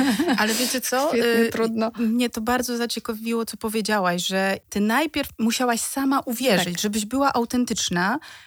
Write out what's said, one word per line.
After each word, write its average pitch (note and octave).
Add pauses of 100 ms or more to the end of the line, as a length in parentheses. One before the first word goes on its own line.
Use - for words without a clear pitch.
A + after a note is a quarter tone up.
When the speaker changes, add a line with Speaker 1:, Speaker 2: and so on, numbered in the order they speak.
Speaker 1:
<laughs> B3
Speaker 2:
Ale G#3+
wiecie B3
co? C4
Speaker 1:
świetnie A#3
Speaker 2:
Y, A3+
Speaker 1:
trudno. A3+
Speaker 2:
mnie A#3
to A#3
bardzo A#3+
zaciekawiło, A3+
co A3
powiedziałaś, G3+
że F#3+ (120)
ty G#3
najpierw C#4 (100)
musiałaś A#3
sama C4+
uwierzyć, A3+
Speaker 1:
Tak. F3
Speaker 2:
żebyś G#3
była C4+
autentyczna, A#3 (280)